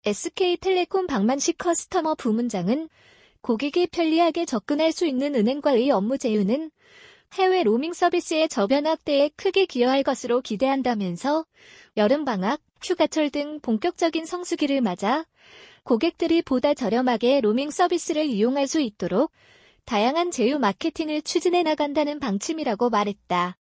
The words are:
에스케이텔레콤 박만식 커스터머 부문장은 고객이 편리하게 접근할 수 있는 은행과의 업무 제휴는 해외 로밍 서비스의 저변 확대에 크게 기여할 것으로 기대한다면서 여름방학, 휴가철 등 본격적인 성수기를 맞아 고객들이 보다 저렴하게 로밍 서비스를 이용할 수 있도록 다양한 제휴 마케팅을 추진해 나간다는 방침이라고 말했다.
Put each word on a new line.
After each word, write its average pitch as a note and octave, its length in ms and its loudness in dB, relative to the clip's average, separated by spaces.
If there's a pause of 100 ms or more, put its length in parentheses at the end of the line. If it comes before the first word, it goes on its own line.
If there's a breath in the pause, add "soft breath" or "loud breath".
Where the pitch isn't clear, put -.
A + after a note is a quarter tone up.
에스케이텔레콤 F4+ 1000 0
박만식 C4+ 520 0
커스터머 E4 580 0
부문장은 A#3 720 -2 (540 soft breath)
고객이 D4 440 0
편리하게 E4 580 2
접근할 D4 460 0
수 E4+ 160 -2
있는 C#4 300 -2
은행과의 C4 560 2
업무 A3 260 0
제휴는 A3+ 540 -2 (600 loud breath)
해외 F#4 280 2
로밍 C4 320 0
서비스의 E4+ 560 0
저변 C4 360 0
확대에 D4+ 500 2
크게 G4 280 0
기여할 C4 380 2
것으로 B3+ 400 -2
기대한다면서 B3+ 1040 -2 (500 loud breath)
여름방학, A3 640 0 (220)
휴가철 D#4 480 0
등 D4 300 -6
본격적인 D#4+ 680 -2
성수기를 D4+ 560 -2
맞아 A3 420 -2 (580 loud breath)
고객들이 E4 600 0
보다 C#4+ 320 0
저렴하게 B3 680 2
로밍 A#3+ 300 0
서비스를 E4 560 0
이용할 C4 400 0
수 D#4 160 0
있도록 G#3 500 -2 (540 soft breath)
다양한 E4 440 0
제휴 C4+ 280 0
마케팅을 D4+ 640 -2
추진해 F4 400 0
나간다는 D4 580 -2
방침이라고 A#3+ 680 -2
말했다. G3 720 -2